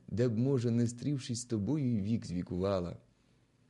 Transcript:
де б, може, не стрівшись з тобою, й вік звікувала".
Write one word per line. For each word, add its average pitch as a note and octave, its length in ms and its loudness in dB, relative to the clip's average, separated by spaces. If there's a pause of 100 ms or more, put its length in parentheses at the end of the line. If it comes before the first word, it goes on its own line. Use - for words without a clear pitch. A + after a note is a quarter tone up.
де A#2 220 2
б, A2 80 0
може, B2 340 2
не A#2+ 160 4
стрівшись B2+ 540 -4
з - 40 -12
тобою, A#2+ 520 0
й G2 40 0
вік G#2+ 240 0
звікувала". F2+ 720 -2 (720)